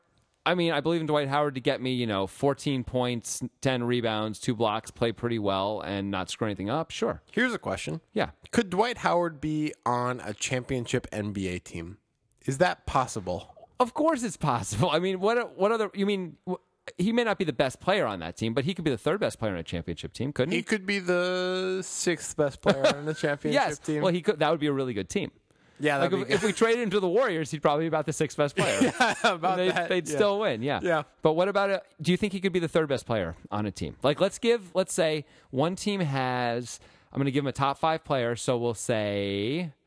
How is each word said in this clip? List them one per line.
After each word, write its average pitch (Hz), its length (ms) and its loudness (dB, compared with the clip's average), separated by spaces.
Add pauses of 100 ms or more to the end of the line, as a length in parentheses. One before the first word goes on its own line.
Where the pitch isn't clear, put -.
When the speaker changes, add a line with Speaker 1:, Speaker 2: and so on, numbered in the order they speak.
(460)
Speaker 1:
I 165 100 2
mean, 170 160 2
I 147 80 2
believe 160 220 0
in 156 60 -2
Dwight 147 200 2
Howard 143 280 0
to 131 40 -6
get 127 220 0
me, 127 100 -2
you 123 160 0
know, 98 180 0
fourteen 135 600 0
points, 123 580 -4 (160)
ten 127 240 0
rebounds, 110 560 0
two 123 160 -2
blocks, 110 340 0
play 117 220 0
pretty 117 280 -4
well, 98 420 0
and 98 280 -4
not 92 200 -2
screw - 180 -4
anything 101 220 -4
up. 156 220 -4
Sure. - 300 -4 (120)
Speaker 2:
Here's 240 200 0
a 196 60 -4
question. 151 400 -6 (140)
Speaker 1:
Yeah. 196 160 -2 (220)
Speaker 2:
Could 220 180 -8
Dwight 220 300 0
Howard 170 420 0
be 151 320 -4 (120)
on 123 360 -2
a 104 120 -8
championship 127 800 -4
N 104 220 -4
B 95 160 -2
A 90 100 -4
team? 85 380 -12 (480)
Is 135 140 -2
that 180 260 0
possible? 92 680 -2 (280)
Speaker 1:
Of 240 120 0
course 302 300 2
it's 208 140 -6
possible. 135 520 0
I 156 100 2
mean, 185 200 -2
what, 214 380 0
what 208 160 4
other, 214 200 -2
you 196 120 -2
mean, 185 320 -2 (120)
wh-, 180 40 -2 (440)
he 190 140 2
may 233 140 4
not 208 120 2
be 196 60 0
the 151 80 2
best 131 300 0
player 180 240 4
on 98 160 -2
that 82 160 -8
team, 113 160 0
but 131 100 2
he 180 100 0
could 165 120 -4
be 156 60 4
the 113 60 2
third 180 220 0
best 143 180 0
player 107 140 -2
on 90 60 -2
a 82 60 -4
championship - 500 -6
team, 131 180 -4
couldn't 151 220 0
he? 170 60 2
Speaker 2:
He 208 40 -2
could 202 220 -2
be 202 140 0
the 185 840 0
sixth - 540 -4
best 143 240 0
player 190 260 6
on 147 180 2
a 156 80 0
Speaker 1:
<laughs> - 0 -
Speaker 2:
championship 156 480 2
Speaker 1:
Yes. 156 180 0
Speaker 2:
team. 151 220 0
Speaker 1:
Well, 175 120 4
he 180 80 0
could, 175 180 0
that 151 100 4
would 160 120 2
be 151 60 2
a 147 40 4
really 135 220 0
good 98 160 -4
team. 196 200 -2 (480)
Speaker 2:
Yeah, 143 200 2
Speaker 1:
Like, 165 140 4
Speaker 2:
that'd 190 100 2
Speaker 1:
if, - 60 -6
Speaker 2:
be - 60 0
good. - 20 6
Speaker 1:
if 185 100 2
we 202 80 2
traded 226 300 4
him 208 80 0
to 202 100 2
the 185 80 2
Warriors, 180 420 2
he'd 151 100 -6
probably 151 220 4
be 165 60 0
about 151 160 0
the 156 80 -2
sixth - 240 -2
best 143 180 2
player. 156 240 2
Speaker 2:
<laughs> 240 200 4
Yeah, 226 160 2 (100)
about 185 340 2
Speaker 1:
And 180 100 2
they'd, 170 60 2
Speaker 2:
that, 170 140 0
Speaker 1:
they'd 175 180 0
Speaker 2:
yeah. 151 80 -2
Speaker 1:
still 202 240 4
win, 139 240 0
yeah. 135 180 0
Speaker 2:
Yeah. 160 220 2 (180)
Speaker 1:
But 156 120 4
what 180 160 2
about 196 200 2
a, 196 120 -2 (200)
do 156 100 2
you 180 60 4
think 208 140 -2
he 196 80 -4
could 180 140 0
be 180 60 0
the 165 100 0
third 160 180 2
best 135 180 -2
player 92 300 -2 (160)
on 104 140 -2
a 98 60 -2
team? 80 320 -8
Like, 143 180 2
let's 196 180 0
give, 233 340 0
let's 185 200 0
say 156 320 0 (260)
one 156 240 0
team 202 240 -2
has, 123 800 -2 (320)
I'm - 80 -4
gonna 139 120 0
give 139 120 2
him 139 60 -4
a - 20 0
top 135 260 0
five 160 280 0
player, 120 320 0
so 127 200 0
we'll 117 160 0
say, 104 1000 -2 (160)